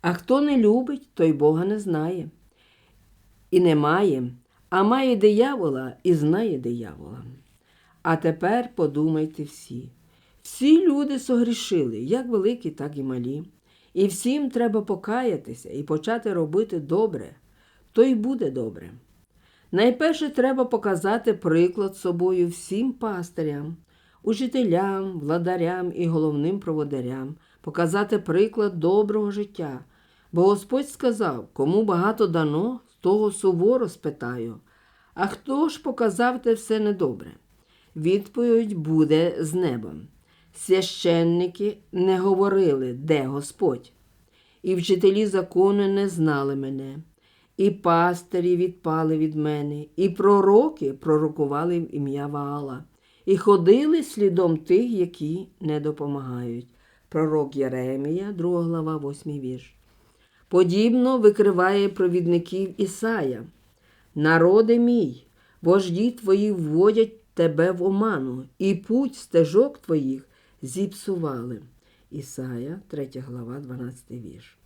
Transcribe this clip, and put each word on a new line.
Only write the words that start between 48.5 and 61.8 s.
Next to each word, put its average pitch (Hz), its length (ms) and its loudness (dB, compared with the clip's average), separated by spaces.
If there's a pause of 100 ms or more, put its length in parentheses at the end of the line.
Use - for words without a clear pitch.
відпали 160 640 -2
від 156 180 -2
мене, 147 500 -4 (100)
і 190 140 0
пророки 196 840 4
пророкували 151 840 0
в 160 160 -8
ім'я 143 320 -6
Ваала, 143 560 -8 (420)
і 190 120 4
ходили 233 680 4
слідом 180 540 2
тих, 202 340 2
які 175 560 -4 (120)
не 151 200 -2
допомагають. 131 880 -8 (420)
Пророк 156 460 -2
Єремія, 135 760 -4
друга 175 320 -2
глава, 160 340 -4
восьмий 143 420 -8
вірш. 127 360 -10 (720)
Подібно 226 720 4
викриває 202 720 4